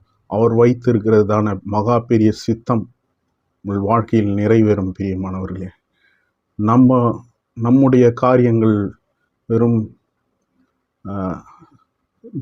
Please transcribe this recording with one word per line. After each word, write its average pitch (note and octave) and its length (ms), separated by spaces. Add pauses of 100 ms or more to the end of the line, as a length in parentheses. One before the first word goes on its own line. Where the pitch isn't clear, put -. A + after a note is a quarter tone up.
(260)
அவர் A2+ 260
வைத்திருக்கிறதான G#2+ 1080
மகா G#2 360
பெரிய A2+ 340
சித்தம் A2+ 580 (720)
உங்கள் G2 220
வாழ்க்கையில் G#2+ 520
நிறைவேறும். G#2 640
பிரியமானவர்களே, F#2 720 (840)
நம்ம, A#2+ 640 (320)
நம்முடைய B2 600
காரியங்கள் A#2 800 (540)
வெறும், A2+ 500 (1120)
ஆ, F#2+ 360 (960)